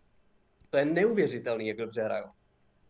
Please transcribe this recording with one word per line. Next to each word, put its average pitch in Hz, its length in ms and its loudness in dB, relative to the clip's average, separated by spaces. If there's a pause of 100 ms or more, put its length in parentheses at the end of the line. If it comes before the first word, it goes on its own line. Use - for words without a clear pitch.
(720)
To 147 60 -2
je 139 80 6
neuvěřitelný, 147 840 0
jak 107 80 -4
dobře 113 260 -6
hrajou. 104 240 -2 (640)